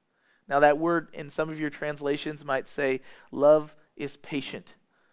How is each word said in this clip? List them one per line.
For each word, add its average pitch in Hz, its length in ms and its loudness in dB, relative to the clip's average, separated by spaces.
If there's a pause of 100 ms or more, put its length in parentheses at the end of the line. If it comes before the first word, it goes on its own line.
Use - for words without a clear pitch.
(500)
Now 139 100 2
that 147 180 6
word 165 360 0
in 147 160 -12
some 156 200 -4
of 156 100 -8
your 151 100 -4
translations 147 760 -6
might 135 240 -2
say, 131 320 -2 (320)
"Love 151 440 4 (200)
is 139 220 -10
patient." - 580 -10 (380)